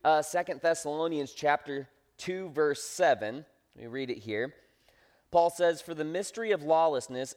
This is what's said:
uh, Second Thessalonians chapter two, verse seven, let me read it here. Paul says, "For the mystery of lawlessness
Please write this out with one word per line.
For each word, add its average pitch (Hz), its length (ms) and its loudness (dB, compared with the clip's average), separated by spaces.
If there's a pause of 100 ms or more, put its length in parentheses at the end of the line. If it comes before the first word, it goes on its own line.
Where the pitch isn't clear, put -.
uh, 156 180 6
Second 175 380 -4
Thessalonians 160 720 -2
chapter 143 560 0 (300)
two, 185 320 -6
verse 147 320 0
seven, 131 640 0 (300)
let - 80 -18
me 120 60 -14
read 127 220 -6
it - 80 -4
here. 110 360 -4 (760)
Paul 170 200 4
says, 170 320 2
"For 170 100 -12
the 156 120 -4
mystery 196 480 -4
of 165 100 0
lawlessness 147 760 2